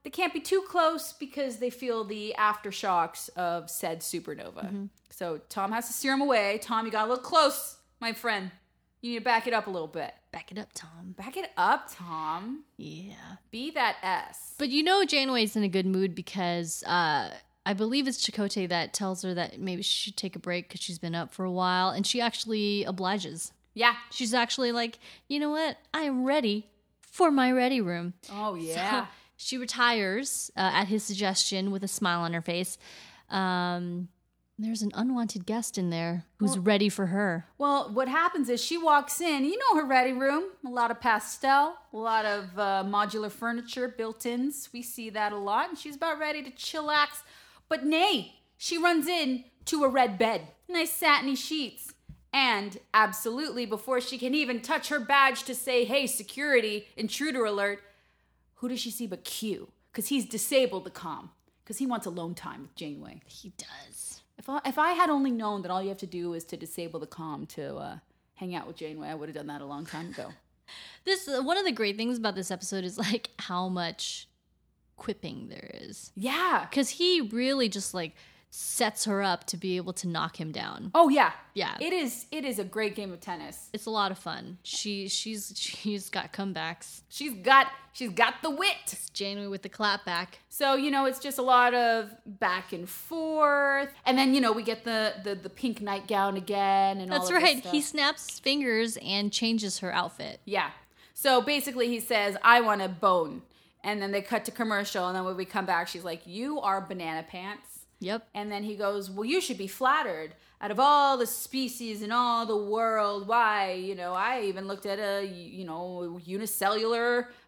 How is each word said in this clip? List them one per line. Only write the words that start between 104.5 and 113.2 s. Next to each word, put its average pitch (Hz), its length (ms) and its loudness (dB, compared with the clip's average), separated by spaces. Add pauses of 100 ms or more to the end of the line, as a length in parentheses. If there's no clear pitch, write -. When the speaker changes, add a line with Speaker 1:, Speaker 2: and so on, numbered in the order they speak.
Speaker 1:
commercial. 202 560 -2
And 185 80 -2
then 185 80 -2
when 185 120 -4
we 185 80 -4
come 190 220 -4
back, 180 220 0
she's 180 160 -10
like, 165 220 -8
"You 247 340 -6
are 196 200 2
banana 170 440 -6
pants." 190 560 -14 (200)
Speaker 2:
Yep. 208 320 -6
Speaker 1:
And 208 200 -8
then 202 100 -6
he 208 140 -6
goes, 202 340 -2
"Well, 202 140 -4
you 330 160 0
should 247 180 -4
be 196 80 -6
flattered. 240 720 0 (240)
Out 208 100 -4
of 208 80 -4
all 277 380 8
the 240 100 2
species 233 760 -6
in 208 100 -4
all 233 340 2
the 214 100 0
world, 208 720 2